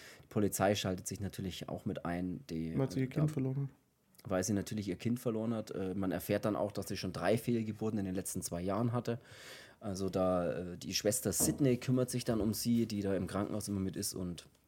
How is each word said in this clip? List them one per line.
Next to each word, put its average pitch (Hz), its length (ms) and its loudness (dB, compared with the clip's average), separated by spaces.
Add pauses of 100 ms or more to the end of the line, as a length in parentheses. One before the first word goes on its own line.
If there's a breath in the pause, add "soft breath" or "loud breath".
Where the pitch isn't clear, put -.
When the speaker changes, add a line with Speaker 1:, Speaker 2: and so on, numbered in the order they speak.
(240 loud breath)
Speaker 1:
die - 60 -20
Polizei 101 440 4
schaltet 92 320 -2
sich 95 140 -4
natürlich 95 480 -6
auch - 160 -6
mit 98 220 -4
ein, 87 340 -2 (100)
die, 82 280 -2
Speaker 2:
Weil 135 120 2
sie 131 120 0
ihr 131 40 2
Speaker 1:
äh, 127 40 -2
Speaker 2:
Kind 151 200 2
Speaker 1:
da 151 40 -6
Speaker 2:
verloren 135 360 -2 (540)
hat. 98 80 -4
Speaker 1:
weil 92 140 2
sie 104 80 2
natürlich 101 340 -2
ihr 87 80 -2
Kind 120 240 0
verloren 113 340 0
hat. 110 180 -4
Äh, 92 240 -2
man 95 180 0
erfährt 101 320 2
dann 107 100 2
auch, 101 160 0
dass 98 160 -4
sie 101 80 -4
schon 92 160 -4
drei 90 260 4
Fehlgeburten 110 640 0
in 98 60 0
den 92 100 -2
letzten 92 260 -4
zwei 87 200 -4
Jahren 107 320 2
hatte. 120 260 0 (600 loud breath)
Also 95 280 -2
da, 90 400 4
äh, 87 280 -4
die 90 160 -6
Schwester 104 400 2
Sydney 139 420 4
kümmert 127 340 2
sich 123 140 -2
dann 113 160 2
um 104 140 2
sie, 117 340 2
die 104 140 -2
da 98 160 0
im 92 100 -2
Krankenhaus 101 400 -2
immer 101 140 0
mit 95 160 -2
ist 101 180 -4
und, 90 320 -6 (200)